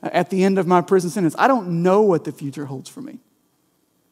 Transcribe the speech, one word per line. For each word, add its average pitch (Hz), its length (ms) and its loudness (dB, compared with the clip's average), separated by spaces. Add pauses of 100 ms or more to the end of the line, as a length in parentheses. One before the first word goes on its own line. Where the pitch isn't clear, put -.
uh, - 120 -8
at 175 160 0
the 190 160 2
end 190 120 2
of 175 100 0
my 180 120 4
prison 180 300 0
sentence. 165 280 -2
I 220 120 4
don't 180 340 -2
know 190 180 4
what 190 220 2
the 156 80 -8
future 139 360 -10
holds 131 220 -14
for - 120 -18
me." - 180 -16 (920)